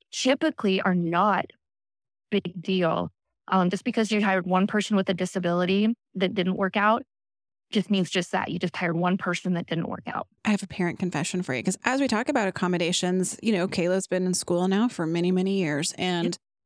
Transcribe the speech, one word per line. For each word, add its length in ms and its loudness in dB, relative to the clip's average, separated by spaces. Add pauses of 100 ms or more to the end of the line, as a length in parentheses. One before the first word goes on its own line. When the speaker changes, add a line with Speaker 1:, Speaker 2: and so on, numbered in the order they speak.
(100)
Speaker 1:
typically 720 0
are 120 2
not 520 2 (840)
big 300 -2
deal. 500 0 (380)
Um, 220 4
just 140 -4
because 280 0
you 100 2
hired 240 2
one 200 2
person 300 0
with 120 2
a 60 2
disability 800 0 (200)
that 200 0
didn't 220 0
work 200 -2
out 280 2 (640)
just 200 0
means 200 2
just 220 -2
that. 180 -2
You 80 -4
just 180 -4
hired 200 -2
one 200 2
person 380 -2
that 120 -4
didn't 220 -4
work 180 -8
out. 200 -8 (180)
Speaker 2:
I 60 0
have 120 2
a 40 -10
parent 320 -2
confession 420 -2
for 140 -4
you, 80 -4
'cause 240 -2
as 160 0
we 60 2
talk 200 -2
about 200 2
accommodations, 920 0
you 100 0
know, 140 2
Kayla's 400 0
been 200 -2
in 80 2
school 340 0
now 200 2
for 180 -4
many, 260 2
many 260 2
years, 380 -2
and 300 -2
Speaker 1:
Yep. 100 -2 (300)